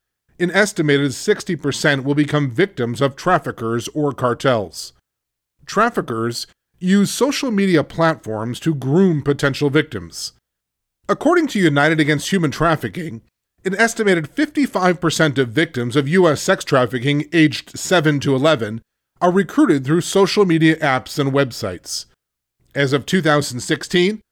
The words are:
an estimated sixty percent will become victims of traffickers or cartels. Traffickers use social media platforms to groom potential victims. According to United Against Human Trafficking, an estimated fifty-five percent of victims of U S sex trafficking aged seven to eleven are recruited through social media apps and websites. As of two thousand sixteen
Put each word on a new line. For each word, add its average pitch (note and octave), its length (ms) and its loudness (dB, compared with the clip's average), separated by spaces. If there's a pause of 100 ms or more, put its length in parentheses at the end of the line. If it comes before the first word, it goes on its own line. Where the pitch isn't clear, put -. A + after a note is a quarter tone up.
(400)
an F3 120 -2
estimated D3 640 2
sixty G3+ 420 -2
percent C#3 480 -2
will C#3+ 120 -2
become C#3+ 360 -2
victims A#2+ 500 -2
of C#3 140 0
traffickers A#2 760 -2
or D3 200 -2
cartels. A#2+ 800 -2 (720)
Traffickers B2 800 -2 (320)
use F#3+ 320 2
social C#4 400 -2
media F#3+ 320 2
platforms A#2+ 760 -4
to D#3+ 140 -2
groom D3 480 2
potential C#3+ 480 0
victims. G#2 640 -4 (760)
According D#4+ 400 2
to G#3 120 -2
United D#3 400 4
Against D3+ 320 0
Human E3+ 200 0
Trafficking, D#3 680 -4 (420)
an F#3+ 120 -4
estimated G3+ 540 0
fifty-five G3 720 0
percent D3+ 360 0
of B2+ 120 2
victims B2 480 -2
of C3+ 100 0
U F3+ 200 4
S C#3+ 140 0
sex F#3+ 220 -2
trafficking C3 680 0
aged D#3 440 0
seven D#3 440 0
to C#3 120 0
eleven B2+ 480 0 (380)
are F3+ 120 -4
recruited F#3 540 2
through D#3 160 0
social G3 440 2
media D#3+ 320 4
apps C3+ 420 -2
and C#3 140 0
websites. A#2 720 -4 (680)
As C#3 200 0
of C3+ 120 0
two F#3 160 0
thousand D3 380 0
sixteen F3 640 -2 (100)